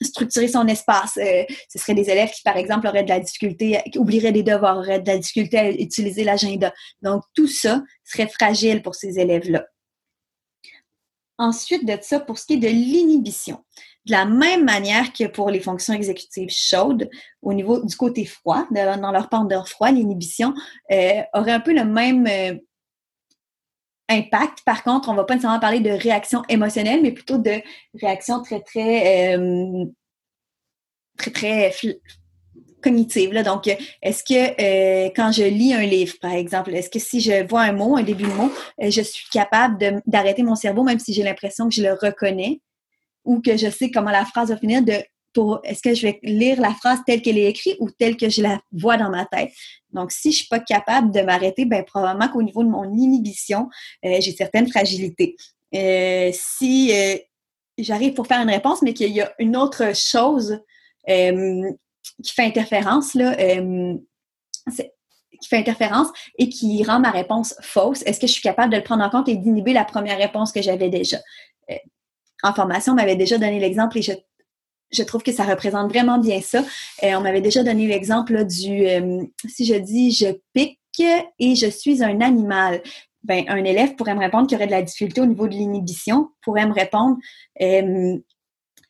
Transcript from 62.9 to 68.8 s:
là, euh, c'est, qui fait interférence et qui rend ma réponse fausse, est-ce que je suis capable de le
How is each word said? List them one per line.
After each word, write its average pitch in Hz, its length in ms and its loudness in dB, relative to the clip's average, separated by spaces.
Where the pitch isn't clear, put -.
là, 247 260 0
euh, 185 540 -2
c'est, - 220 -10
qui - 60 -18
fait 233 100 2
interférence 226 500 0
et 247 100 2
qui 214 360 -2
rend 233 160 2
ma 247 100 4
réponse 202 500 -2
fausse, 240 460 0
est-ce - 140 -2
que 247 80 0
je - 40 4
suis - 100 -4
capable 220 300 2
de 220 60 2
le 208 60 -6